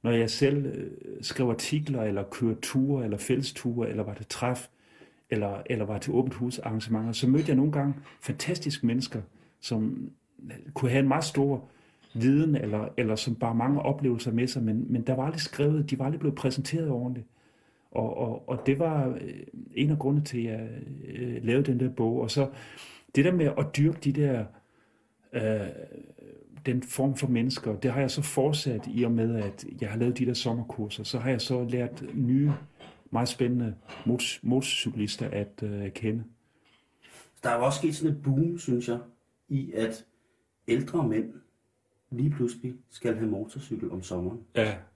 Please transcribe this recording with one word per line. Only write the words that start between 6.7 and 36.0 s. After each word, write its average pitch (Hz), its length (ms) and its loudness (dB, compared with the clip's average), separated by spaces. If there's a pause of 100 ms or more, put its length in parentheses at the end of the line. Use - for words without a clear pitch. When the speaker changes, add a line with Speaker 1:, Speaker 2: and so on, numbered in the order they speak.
Speaker 1:
så 123 160 0
mødte 147 200 6
jeg 147 80 4
nogle 143 160 4
gange 143 220 2 (280)
fantastiske - 680 -2
mennesker, 117 340 0 (380)
som - 500 -2 (640)
kunne 123 180 2
have 135 100 6
en 139 60 6
meget 151 160 4
stor 139 460 0 (440)
viden, 143 420 6
eller, 104 320 -2 (100)
eller 110 180 2
som 117 200 -2
bar 117 180 0
mange 131 280 2
oplevelser 127 500 0
med 120 160 2
sig, 123 160 -2
men, 110 300 2
men 117 80 2
der 131 140 2
var 131 100 0
aldrig 160 160 -2
skrevet, 147 500 2
de 135 80 0
var 131 60 0
aldrig 147 140 0
blevet 143 160 0
præsenteret 147 540 0
ordentligt. 123 380 -2 (640)
Og, 113 260 -2
og, 120 320 -4
og 127 160 -2
det 135 140 4
var, 156 280 2
øh, - 260 -6 (420)
en 147 140 4
af 151 100 2
grundene 147 260 2
til, 123 120 -6
at 117 60 0
jeg, 113 260 -4 (380)
øh, 120 380 -6
lavede 127 260 4
den 120 80 2
der 127 100 2
bog. 120 320 0
Og 113 100 -4
så 135 180 2 (680)
det - 100 6
der 180 60 6
med 170 140 4 (120)
at - 80 2 (120)
dyrke 151 260 4
de 143 100 2
der, 135 320 2 (880)
øh, 107 340 0 (1000)
den 127 180 0
form 135 320 0
for 135 120 -2
mennesker, 120 480 0
det 123 160 0
har 135 100 0
jeg 131 100 0
så 147 100 -2
fortsat 139 680 0
i 120 160 0
og 117 80 2
med, 113 240 2
at 101 300 -4 (160)
jeg 107 80 -4
har 110 80 -4
lavet 120 200 2
de 127 80 0
der 127 80 0
sommerkurser. 113 680 -4
Så 123 160 -4
har 123 100 -2
jeg 120 120 2
så 123 220 0
lært 120 400 -4 (100)
nye, 139 380 4 (600)
meget 120 160 2
spændende 120 480 0 (300)
motors-, - 380 0
motorcyklister 117 840 0
at, 104 340 -4
øh, 101 280 -4
kende. 110 320 -2 (1200)